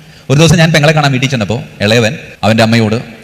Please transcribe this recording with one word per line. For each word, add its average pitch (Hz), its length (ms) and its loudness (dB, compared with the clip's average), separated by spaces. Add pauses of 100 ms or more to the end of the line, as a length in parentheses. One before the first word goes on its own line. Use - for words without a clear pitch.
(300)
ഒരു 135 80 2
ദിവസം 160 180 4
ഞാൻ 165 160 2
പെങ്ങളെ 156 200 2
കാണാൻ 147 200 0
വീട്ടിൽ 131 160 -2
ചെന്നപ്പോൾ 110 340 -4 (180)
ഇളയവൻ 110 380 0 (260)
അവൻ്റെ 113 180 2
അമ്മയോട് 113 400 0 (220)